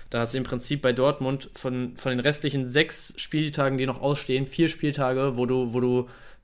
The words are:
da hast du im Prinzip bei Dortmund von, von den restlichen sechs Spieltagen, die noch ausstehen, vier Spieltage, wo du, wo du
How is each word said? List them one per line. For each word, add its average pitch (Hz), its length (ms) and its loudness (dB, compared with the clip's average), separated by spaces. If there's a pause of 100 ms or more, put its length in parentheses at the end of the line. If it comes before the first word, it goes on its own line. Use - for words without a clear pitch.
(100)
da 120 80 -2
hast 117 160 0
du 131 40 -2
im 127 60 -2
Prinzip 135 380 -2
bei 127 100 6
Dortmund 135 640 2
von, 127 420 -4
von - 140 -2
den 123 80 2
restlichen 139 500 0
sechs - 480 0
Spieltagen, 147 600 0
die 131 80 0
noch 127 140 -4
ausstehen, 135 440 0
vier 160 220 2
Spieltage, 139 680 0
wo 123 100 2
du, 127 260 0
wo 120 60 0
du 123 300 2 (360)